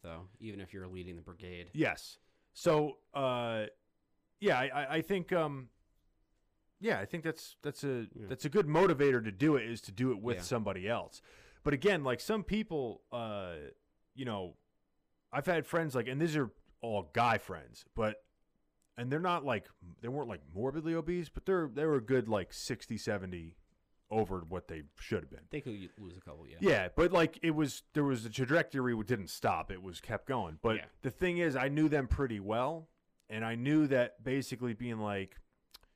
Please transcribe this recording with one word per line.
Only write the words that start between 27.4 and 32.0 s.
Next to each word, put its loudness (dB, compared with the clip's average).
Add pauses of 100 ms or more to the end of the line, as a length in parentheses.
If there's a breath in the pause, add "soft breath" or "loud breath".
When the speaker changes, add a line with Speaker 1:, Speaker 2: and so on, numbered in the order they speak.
Speaker 2:
it 4
was, 2 (100)
there 4
was 2
a -8
trajectory, 2
it -4
didn't 0
stop. 0
It -10
was -12
kept -4
going. -2
But 4
Speaker 1:
Yeah. -6 (180)
Speaker 2:
the -2
thing 0
is, 2
I 0
knew 4
them 2